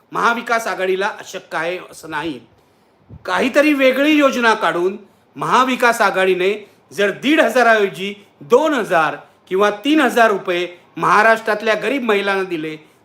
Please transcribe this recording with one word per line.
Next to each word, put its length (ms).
महाविकास 540
आघाडीला 400
अशक्य 520
आहे 200
असं 200
नाही. 300
काहीतरी 480
वेगळी 400
योजना 420
काढून 420
महाविकास 640
आघाडीने 680
जर 180
दीड 300
हजाराऐवजी 720
दोन 340
हजार 420
किंवा 220
तीन 300
हजार 300
रुपये 380
महाराष्ट्रातल्या 800
गरीब 280
महिलांना 400
दिले, 340